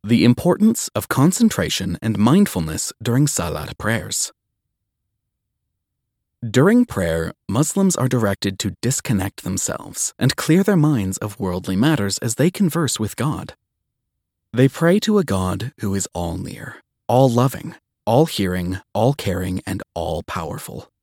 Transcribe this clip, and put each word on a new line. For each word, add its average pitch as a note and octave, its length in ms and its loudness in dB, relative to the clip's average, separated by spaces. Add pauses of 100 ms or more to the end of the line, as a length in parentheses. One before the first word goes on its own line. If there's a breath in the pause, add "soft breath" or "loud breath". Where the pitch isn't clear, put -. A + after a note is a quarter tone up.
The G#2+ 220 4
importance F3+ 680 2
of - 140 -4
concentration C3+ 920 2
and A2 160 -2
mindfulness G2+ 720 2 (120)
during B2+ 240 2
Salat D#2 500 -4
prayers. - 560 -4 (2000)
During F3 420 4
prayer, E2 480 -2 (140)
Muslims D#3 480 0
are B2+ 120 0
directed G2+ 520 0
to F#2+ 220 -4
disconnect G2+ 600 -4
themselves - 760 -6
and - 180 0
clear F3 280 2
their G3+ 120 2
minds C3+ 440 2
of G#2 200 -8
worldly F#2 360 -2
matters G#2 420 0
as A#2 160 -4
they D#3 160 2
converse E3+ 500 -2
with G#2+ 160 -4
God. A#2 380 -4 (960)
They B2+ 160 4
pray F3 340 2
to G#3 180 2
a F#3 40 0
God F#2 480 -2 (100)
who G2+ 120 -4
is G2 220 -4
all-near, E2+ 640 -8 (300)
all-loving, B2 680 2 (280)
all-hearing, F#2 760 0 (160)
all-caring, F#2 720 -2
and F#2+ 160 -6 (100)
all-powerful. - 1000 -8 (120)